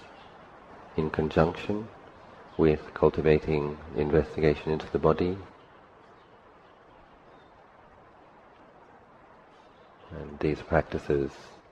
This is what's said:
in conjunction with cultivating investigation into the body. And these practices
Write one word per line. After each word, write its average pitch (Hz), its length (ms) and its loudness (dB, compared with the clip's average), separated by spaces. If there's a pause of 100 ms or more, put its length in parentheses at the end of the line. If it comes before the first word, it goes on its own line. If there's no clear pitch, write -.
(960)
in 78 140 -2
conjunction 87 800 0 (680)
with 78 380 2
cultivating 76 840 2 (200)
investigation 76 760 0
into 78 200 -6
the 80 60 -2
body. 85 380 2 (4000)
And 73 260 -14
these 78 240 -2
practices 73 720 0 (380)